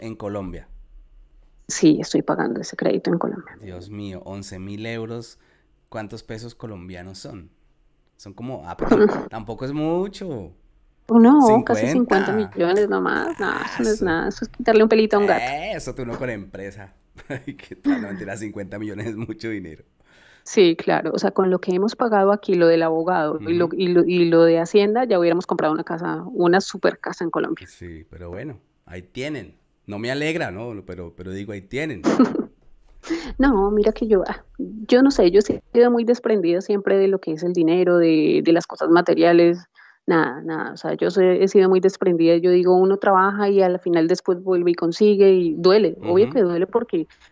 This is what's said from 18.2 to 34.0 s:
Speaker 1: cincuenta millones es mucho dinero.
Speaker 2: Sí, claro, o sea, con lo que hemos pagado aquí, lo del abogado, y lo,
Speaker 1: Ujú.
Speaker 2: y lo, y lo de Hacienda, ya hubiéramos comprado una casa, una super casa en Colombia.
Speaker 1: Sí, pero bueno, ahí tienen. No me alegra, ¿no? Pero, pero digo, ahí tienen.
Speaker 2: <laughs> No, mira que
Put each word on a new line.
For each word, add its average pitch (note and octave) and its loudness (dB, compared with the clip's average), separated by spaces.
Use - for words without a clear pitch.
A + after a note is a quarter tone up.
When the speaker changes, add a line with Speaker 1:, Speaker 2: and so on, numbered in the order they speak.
Speaker 1:
cincuenta G2+ -12
millones G#2 -10
es A2 -8
mucho A2 -10
dinero. F2+ -12
Speaker 2:
Sí, F3 4
claro, D#3+ -2
o G3 -4
sea, F#3+ -2
con F#3+ 0
lo F3+ 0
que F#3 -2
hemos G3+ -2
pagado G3+ 2
aquí, G3+ -2
lo E3+ 4
del E3 4
abogado, D#3+ -2
y D#3+ -4
lo, F3 0
Speaker 1:
Ujú. E3 -4
Speaker 2:
y F#3 0
lo, F3 4
y F3 2
lo E3 6
de E3 6
Hacienda, G#3 2
ya G3+ 2
hubiéramos E3+ 2
comprado D#3+ -2
una D#3+ -4
casa, E3 -6
una F3 4
super - -2
casa - -10
en E3 -4
Colombia. - -6
Speaker 1:
Sí, E2 -18
pero F2 -16
bueno, G#2+ -14
ahí F2+ -16
tienen. B2 -12
No G2+ -10
me A#2 -6
alegra, D3+ -4
¿no? G2+ -12
Pero, F2 -14
pero F#2 -12
digo, G2+ -10
ahí G2 -12
tienen. B2+ -10
Speaker 2:
<laughs> - 0
No, G#3 0
mira G#3+ 0
que A3+ -6